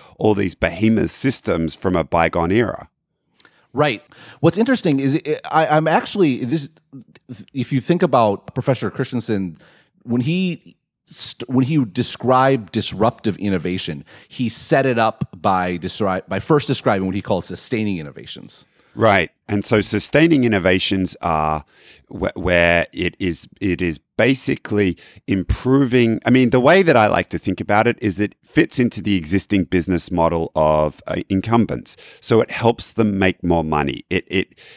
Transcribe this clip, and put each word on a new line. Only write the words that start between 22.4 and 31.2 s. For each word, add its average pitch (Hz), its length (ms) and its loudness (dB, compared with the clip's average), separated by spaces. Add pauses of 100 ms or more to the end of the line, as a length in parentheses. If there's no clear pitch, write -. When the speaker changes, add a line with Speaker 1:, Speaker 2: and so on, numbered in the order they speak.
Speaker 1:
it 87 260 -4
is, 87 300 -4 (120)
it 92 220 -2
is 85 160 -2
basically 110 960 -2 (300)
improving. 120 960 2
I 120 60 2
mean, 127 200 4
the 127 100 4
way 160 220 6
that 165 140 6
I 110 120 6
like 90 220 0
to 87 80 -6
think - 220 -4
about 104 280 2
it 117 120 -2
is 95 200 -2
it 101 240 -2
fits - 340 0
into 120 240 0
the 101 140 0
existing 92 480 0
business 87 480 -2
model 82 420 0
of, 78 540 2
uh, - 200 -4